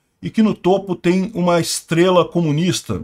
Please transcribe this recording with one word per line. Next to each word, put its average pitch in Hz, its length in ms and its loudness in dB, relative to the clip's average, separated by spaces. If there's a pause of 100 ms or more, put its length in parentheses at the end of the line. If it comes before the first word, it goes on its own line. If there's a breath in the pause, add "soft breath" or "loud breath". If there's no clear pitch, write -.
(220)
e 175 80 -8
que 220 120 0
no 208 120 2
topo 190 420 0
tem 185 380 0
uma 175 260 2
estrela 175 680 0
comunista, 156 760 -2